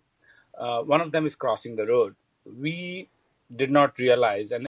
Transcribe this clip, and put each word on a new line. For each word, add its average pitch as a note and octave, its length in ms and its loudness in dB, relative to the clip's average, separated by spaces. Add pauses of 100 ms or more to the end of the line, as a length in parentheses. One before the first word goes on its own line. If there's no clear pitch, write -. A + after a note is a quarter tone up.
(580)
uh, A#2 240 -4
one C#3+ 200 2
of D#3+ 100 -6
them D#3 140 0
is C#3+ 100 -4
crossing A#2+ 400 -4
the G#2+ 100 -2
road. A2+ 300 2 (300)
We E3+ 640 -10 (480)
did C3+ 160 -2
not C#3+ 260 4
realize, A#2 540 2
and A#2+ 180 -6